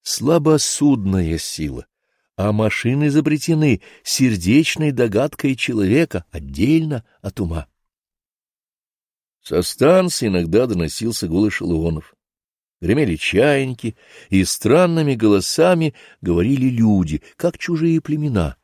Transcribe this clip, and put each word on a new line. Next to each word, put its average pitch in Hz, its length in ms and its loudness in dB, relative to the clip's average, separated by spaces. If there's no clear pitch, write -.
слабосудная 127 1400 0
сила, 71 500 -8
а 101 160 -2
машины 120 560 0
изобретены 151 720 0
сердечной 131 880 2
догадкой 123 640 0
человека 107 760 0
отдельно 113 760 -2
от - 180 -10
ума. 80 280 -6
Со 85 200 -2
станции 170 680 2
иногда 92 400 2
доносился 104 600 -4
гул 98 220 0
эшелонов. 82 640 -4
Гремели 110 360 0
чайники, 131 800 -2
и - 140 2
странными 156 720 2
голосами 151 760 2
говорили 127 480 0
люди, 107 520 2
как 170 200 -2
чужие 165 440 0
племена. 135 640 -2